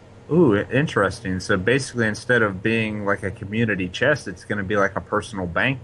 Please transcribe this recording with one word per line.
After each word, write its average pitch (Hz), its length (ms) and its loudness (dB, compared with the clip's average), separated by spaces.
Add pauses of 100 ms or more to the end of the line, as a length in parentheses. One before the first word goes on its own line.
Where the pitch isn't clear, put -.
(320)
Ooh, 151 240 6
interesting. 95 840 0
So 104 160 0
basically, 117 500 0
instead 113 360 0
of 98 200 0
being 110 420 -2
like 101 200 0
a 92 80 -4
community 101 560 -2
chest, 131 400 0
it's 90 160 -12
gonna 104 180 -4
be 104 140 -2
like 98 180 2
a 95 60 -4
personal 104 440 -4
bank 110 400 -2